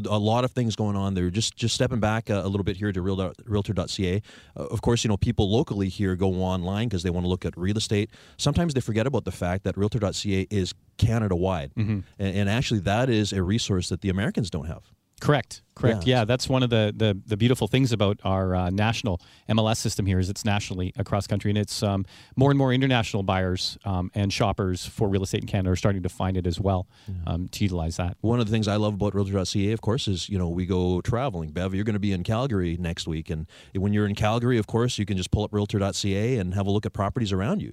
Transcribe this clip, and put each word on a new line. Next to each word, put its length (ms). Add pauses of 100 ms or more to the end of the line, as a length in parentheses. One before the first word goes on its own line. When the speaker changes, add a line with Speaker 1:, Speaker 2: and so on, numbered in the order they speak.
Speaker 1:
a 80
lot 280
of 80
things 240
going 180
on 200
there. 160
Just, 260
just 180
stepping 240
back 320
a, 120
a 40
little 160
bit 140
here 160
to 100
Real-, 300 (120)
Realtor 280
dot 180
C 180
A. 140 (340)
Uh, 100
of 160
course, 200
you 60
know, 80
people 340
locally 380
here 260
go 200
online 540
'cause 140
they 80
wanna 160
look 180
at 140
real 180
estate. 320 (280)
Sometimes 360
they 80
forget 280
about 160
the 80
fact 320
that 120
Realtor 220
dot 160
C 280
A 60
is 260 (220)
Canada-wide. 760
Speaker 2:
Mm-hmm. 240 (220)
Speaker 1:
And, 160
and 120
actually, 320
that 300
is 220
a 100
resource 460
that 120
the 100
Americans 380
don't 180
have. 260 (280)
Speaker 2:
Correct. 420 (120)
Correct. 320
Speaker 1:
Yeah. 140
Speaker 2:
Yeah, 60
that's 220
one 140
of 80
the, 260
the, 300
the 100
beautiful 300
things 240
about 320
our, 320
uh, 160
national 500 (280)
M 100
L 100
S 120
system 260
here 140
is 100
it's 140
nationally 520
across 300
country, 240
and 80
it's, 240
um, 240 (300)
more 160
and 60
more 140
international 520
buyers, 600
um, 300
and 180
shoppers 540
for 220
real 160
estate 180
in 60
Canada 240
are 40
starting 280
to 40
find 280
it 100
as 140
well, 260 (220)
Speaker 1:
Yeah. 60 (120)
Speaker 2:
um, 220
to 160
utilize 320
that. 240
Speaker 1:
One 180
of 80
the 60
things 160
I 80
love 180
about 220
Realtor 160
dot 160
C 220
A, 20
of 80
course, 260
is, 220
you 100
know, 100
we 180
go 340
traveling. 500
Bev, 240
you're 100
gonna 140
be 140
in 100
Calgary 560
next 300
week, 200
and 200 (260)
when 180
you're 140
in 80
Calgary, 440
of 100
course, 300
you 60
can 120
just 160
pull 100
up 100
Realtor 280
dot 160
C 180
A 240
and 160
have 140
a 20
look 160
at 60
properties 400
around 280
you, 120